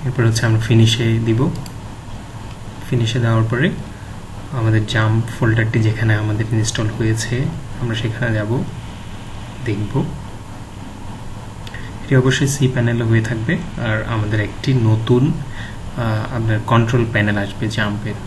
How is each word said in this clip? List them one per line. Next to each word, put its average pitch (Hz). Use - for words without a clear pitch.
এরপর 120
হচ্ছে 113
আমরা 110
ফিনিশে 113
দিব। 117
ফিনিশে 117
দেওয়ার 113
পরে 131
আমাদের 110
জাম্প 110
ফোল্ডারটি 113
যেখানে 110
আমাদের 107
ইনস্টল 107
হয়েছে, 113
আমরা 117
সেখানে 113
যাব, 110
দেখব। 107
এটি 135
অবশ্যই 131
সি 131
প্যানেলে 120
হয়ে 113
থাকবে। 113
আর 110
আমাদের 107
একটি 117
নতুন, 123
আহ, -
আপনার 110
কন্ট্রোল 117
প্যানেল 104
আসবে 101
জাম্পের। 104